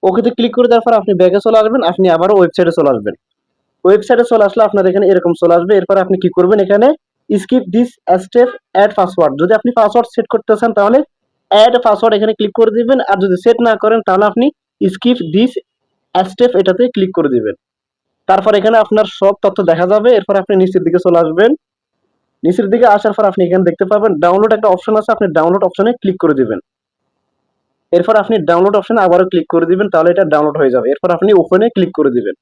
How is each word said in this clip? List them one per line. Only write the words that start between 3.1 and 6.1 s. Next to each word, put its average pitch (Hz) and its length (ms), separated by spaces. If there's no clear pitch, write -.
ওয়েবসাইটে 214 460
চলে 220 180
আসলে 220 200
আপনার 196 220
এখানে 196 220
এরকম 175 280
চলে 170 180
আসবে। 180 220
এরপর 190 240
আপনি 185 180